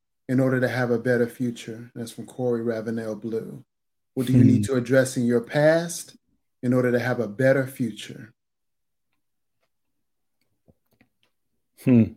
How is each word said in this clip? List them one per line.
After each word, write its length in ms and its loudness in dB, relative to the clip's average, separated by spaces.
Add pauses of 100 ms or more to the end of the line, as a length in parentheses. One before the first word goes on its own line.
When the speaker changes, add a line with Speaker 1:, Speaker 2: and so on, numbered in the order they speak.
(280)
Speaker 1:
in 140 2
order 180 2
to 80 0
have 240 -2
a 80 0
better 260 2
future?" 680 -8
That's 160 -10
from 140 -16
Corey 360 -4
Ravenel 540 -6
Blue. 480 -8 (500)
"What 140 -2
do 60 2
you 100 8
need 240 4
Speaker 2:
Hmm. 60 -4
Speaker 1:
to 20 0
address 400 2
in 100 0
your 140 2
past 760 0 (440)
in 120 0
order 180 2
to 80 2
have 220 -2
a 80 -4
better 360 2
future?" 680 -10 (3500)
Speaker 2:
Hmm. 180 6 (140)